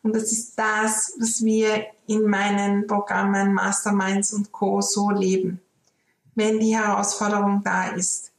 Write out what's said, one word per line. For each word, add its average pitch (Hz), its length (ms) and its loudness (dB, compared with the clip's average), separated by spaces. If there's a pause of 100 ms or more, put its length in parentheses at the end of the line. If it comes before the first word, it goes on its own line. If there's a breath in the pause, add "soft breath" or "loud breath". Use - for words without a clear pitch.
Und 220 120 0
das 220 160 -2
ist - 260 -6
das, 220 640 -2
was 226 240 -2
wir 220 420 2 (220)
in 214 200 2
meinen 202 600 2
Programmen, 196 680 0
Masterminds 196 800 0
und 202 180 -4
Co. 202 300 0
so 202 280 0
leben. 190 500 0 (760)
Wenn 220 240 2
die 220 160 4
Herausforderung 202 880 0
da 185 260 -2
ist - 500 -4